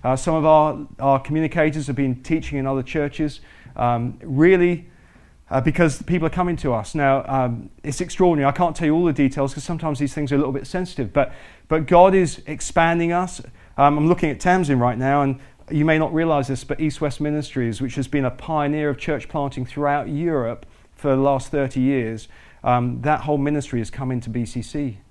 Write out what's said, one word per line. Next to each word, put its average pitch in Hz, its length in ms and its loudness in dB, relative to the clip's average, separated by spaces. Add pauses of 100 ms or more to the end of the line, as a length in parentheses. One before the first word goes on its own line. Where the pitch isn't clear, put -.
Uh, 131 100 2
some 160 200 0
of 156 100 2
our, 156 420 4 (140)
our 139 180 4
communicators 156 680 0
have 131 100 -4
been 131 260 0
teaching 151 340 -2
in 135 80 -2
other 135 160 -2
churches, 147 600 -4 (340)
um, 120 480 -2
really, 175 640 4 (640)
uh, 131 100 0
because 156 440 2
people 175 220 0
are - 60 0
coming 180 240 -2
to 143 160 -2
us. 110 240 -4
Now, 139 320 2
um, 123 420 -2 (140)
it's 143 160 -6
extraordinary. 175 480 2
I 143 60 2
can't 170 200 0
tell 165 120 -4
you 151 100 2
all 175 80 2
the 170 80 2
details 139 420 0
'cause 147 120 -10
sometimes 160 340 -4
these 143 140 -2
things 147 180 -4
are 143 40 2
a - 20 4
little 139 160 0
bit 104 120 -6
sensitive. 175 460 -6
But, 139 220 0 (340)
but 156 200 0
God 185 280 8
is 180 300 0
expanding 170 680 0
us. 175 300 -4 (360)
Um, 143 200 4
I'm 156 100 2
looking 170 220 2
at 123 100 -6
Tamsin 180 400 2
right 120 180 2
now, 139 260 2
and 135 180 -2 (300)
you 151 140 2
may 160 140 4
not 151 120 0
realize 156 360 2
this, 131 160 -4
but 143 160 -6
East 151 200 -2
West 143 220 -2
Ministries, 143 580 -2
which 131 140 -4
has 131 140 -4
been 143 180 0
a 123 60 0
pioneer 151 580 -2
of 135 80 -4
church 143 320 -6
planting 131 380 -4
throughout 143 420 -2
Europe 143 560 -2 (300)
for 139 200 0
the 135 60 2
last 139 300 0
thirty 131 280 -2
years, 123 480 -2 (360)
um, 120 380 0
that 147 200 0
whole 147 160 0
ministry 139 420 -2
has 107 120 -4
come 131 200 -6
into 120 200 -6
B 117 160 -4
C 117 160 -8
C 135 340 -6 (120)